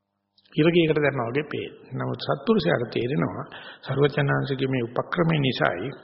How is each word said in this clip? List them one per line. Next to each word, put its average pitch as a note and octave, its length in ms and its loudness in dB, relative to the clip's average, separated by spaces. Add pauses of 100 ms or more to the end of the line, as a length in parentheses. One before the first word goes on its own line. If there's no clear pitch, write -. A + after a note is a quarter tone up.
(520)
ඉරගේකට D#3+ 460 4
දැම්මා C3+ 300 0
වගේ C#3 180 -2
පේන. - 260 -8 (180)
නමුත් B2+ 300 -6
සත්පුරුෂයාට E3 680 0
තේරෙනවා B2+ 560 -2 (340)
සර්වචනාංශගේ C#3 920 0
මේ C3 160 0
උපක්‍රමය D#3+ 540 0
නිසායි C3 500 0 (160)